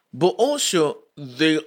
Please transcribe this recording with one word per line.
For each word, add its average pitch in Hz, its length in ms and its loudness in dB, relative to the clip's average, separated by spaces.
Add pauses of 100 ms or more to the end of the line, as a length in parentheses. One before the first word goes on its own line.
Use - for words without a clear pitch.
(120)
But 151 260 2
also, 220 640 0 (140)
there 147 500 0